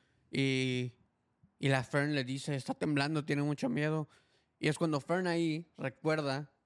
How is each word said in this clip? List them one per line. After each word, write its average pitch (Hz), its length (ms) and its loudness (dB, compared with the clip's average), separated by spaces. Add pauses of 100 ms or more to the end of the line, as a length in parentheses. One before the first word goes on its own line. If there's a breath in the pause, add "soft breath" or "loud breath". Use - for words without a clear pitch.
(320 soft breath)
Y, 131 600 0 (680)
y 139 80 2
la 131 160 4
Fern 147 300 0
le 135 100 0
dice, 135 320 -4
"Está 135 180 -6
temblando, 151 500 0
tiene 147 200 0
mucho 147 240 -2
miedo." 156 400 0 (500 soft breath)
Y 147 100 0
es 151 100 0
cuando 156 220 0
Fern 180 260 0
ahí 170 520 0
recuerda, 143 720 -2 (160)